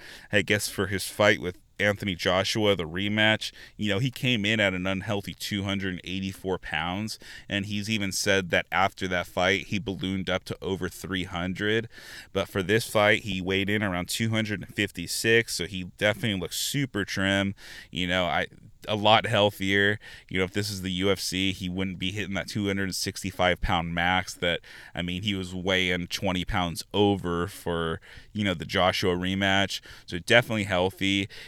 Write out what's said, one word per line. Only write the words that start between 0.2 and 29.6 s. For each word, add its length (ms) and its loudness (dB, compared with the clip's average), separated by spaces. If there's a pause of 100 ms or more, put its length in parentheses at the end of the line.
I 80 6
guess, 280 0
for 180 -2
his 180 -2
fight 380 4
with 160 -4 (200)
Anthony 360 2
Joshua, 600 2
the 140 -4
rematch. 640 2 (240)
You 140 -2
know, 80 2
he 120 0
came 360 0
in 140 2
at 120 4
an 140 -2
unhealthy 480 -4
two 300 -4
hundred 380 -2
eighty-four 540 -4
pounds, 640 -4 (320)
and 160 0
he's 240 -4
even 220 0
said 360 2
that 240 2
after 360 2
that 180 -2
fight, 400 2
he 120 -2
ballooned 520 -4
up 140 -2
to 180 -8
over 260 -4
three 360 -6
hundred. 680 -2 (420)
But 160 0
for 140 -2
this 260 2
fight, 360 4
he 180 -4
weighed 260 2
in 140 2
around 260 -2
two 220 -2
hundred 320 -2
and 120 -14
fifty-six, 800 2
so 120 -4
he 320 -8
definitely 420 0
looks 160 -6
super 480 -2
trim. 500 2 (360)
You 160 -4
know, 180 2
I, 220 0 (420)
a 60 0
lot 320 6
healthier. 720 4 (300)
You 100 -4
know, 60 2
if 80 -6
this 180 -2
is 120 -6
the 100 -4
U 180 2
F 80 2
C, 340 0
he 160 -6
wouldn't 300 -4
be 140 -4
hitting 220 -6
that 140 -4
two 200 -2
hundred 260 -2
sixty-five 640 0
pound 340 0
max 400 2
that, 260 -2 (340)
I 80 -4
mean, 200 -4
he 120 -2
was 180 -6
weighing 540 0
twenty 380 -2
pounds 400 -2 (100)
over 540 2
for, 520 -4 (320)
you 120 -2
know, 100 0
the 100 -8
Joshua 520 2
rematch. 640 2 (260)